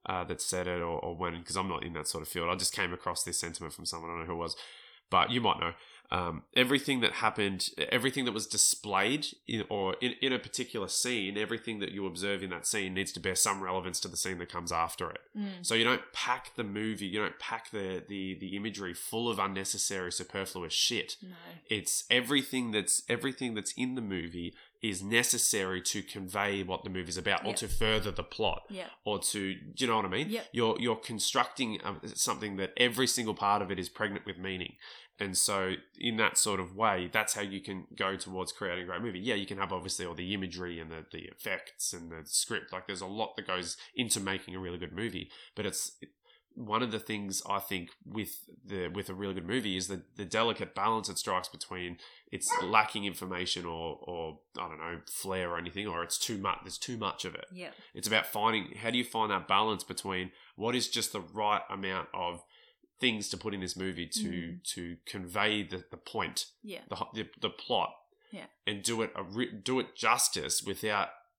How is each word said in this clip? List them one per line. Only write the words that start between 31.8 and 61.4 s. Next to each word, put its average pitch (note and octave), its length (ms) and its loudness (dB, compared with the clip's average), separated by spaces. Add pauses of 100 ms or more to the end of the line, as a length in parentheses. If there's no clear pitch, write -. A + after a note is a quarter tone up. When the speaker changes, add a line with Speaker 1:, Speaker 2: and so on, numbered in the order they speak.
Speaker 1:
um, F#2+ 160 -2 (140)
something G#2 420 0
that F#2+ 180 0
every B2 320 6
single A2+ 280 2
part G2+ 260 6
of F#2+ 100 -2
it F#2 80 -2
is F2+ 80 -2
pregnant G2+ 380 -4
with F#2 120 -8
meaning. F#2 360 -4 (460)
And F#2+ 180 0
so F#2+ 360 4 (260)
in A2+ 180 0
that A2 220 6
sort G2+ 200 4
of F2+ 160 -4
way, G2 380 4
that's - 220 4
how G#2 80 -2
you G2 180 -4
can F#2+ 240 -6 (100)
go F#2+ 200 0
towards F#2 360 -4
creating F2+ 340 -4
a - 20 -8
great F#2 160 -4
movie. G2 160 -4
Yeah, A2 160 0
you G2+ 100 0
can G2 140 -6
have F#2+ 120 0
obviously F#2 320 -2
all E2+ 120 -4
the F2+ 180 -2
imagery F2+ 460 -4
and D#2+ 100 -8
the, D#2+ 220 -10
the E2 140 -10
effects - 680 -6
and E2+ 180 -10
the D#2+ 140 -10
script. - 480 -2
Like, F#2 140 -8
there's F#2+ 140 -6
a F#2+ 40 -6
lot G#2 300 -4
that F2+ 100 -6
goes F2+ 320 -2 (160)
into A#2 260 0
making F#2+ 360 -2
a F#2 40 -4
really F2+ 200 -6
good F2 140 -8
movie, F2+ 360 -4 (260)
but G#2 120 -2
it's, - 240 -4 (640)
one A2+ 300 0
of A#2 80 0
the G#2+ 80 0
things G2+ 500 -2
I G2+ 100 2
think F#2+ 320 -4 (140)
with G#2+ 300 -4 (300)
the, F#2+ 240 -2
with F#2+ 200 -4
a F#2+ 40 -4
really F#2+ 220 -2
good E2+ 120 -4
movie G#2 300 0
is F2+ 100 0
the, F#2+ 140 -4 (160)
the G#2 80 -4
delicate A2 500 2
balance G#2+ 320 2
it F#2+ 100 -4
strikes F#2 300 0
between F2+ 500 -6 (320)
it's - 220 0 (100)
lacking G#2+ 440 4
information F2+ 600 -2
or, E2 360 -4
or, E2 380 -6 (180)
I F2 100 -6
don't D#2+ 120 -10
know, E2 200 -6 (100)
flair F#2 420 -2
or E2+ 60 0
anything, F2 300 -4
or E2+ 160 -2
it's - 140 -2
too A2 200 0
much, F#2+ 260 2
there's - 140 -10
too B2 200 -6
much G#2 260 -2
of F2 120 -6
it. - 180 -10
Speaker 2:
Yeah. F2+ 160 -12 (240)
Speaker 1:
It's - 140 -6
about - 200 4
finding, G#2+ 480 2
how A2+ 140 -2
do A#2+ 80 4
you A#2+ 80 4
find G#2+ 260 2
that F#2 160 2
balance G#2 380 4
between F#2 460 -4 (260)
what A#2 180 0
is A#2+ 140 2
just - 240 0
the G#2 80 -4
right G2+ 480 2